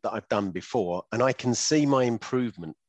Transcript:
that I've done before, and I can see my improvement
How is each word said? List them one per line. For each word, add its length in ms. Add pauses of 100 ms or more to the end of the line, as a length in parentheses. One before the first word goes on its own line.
that 100
I've 160
done 220
before, 600
and 120
I 100
can 220
see 320
my 160
improvement 720 (140)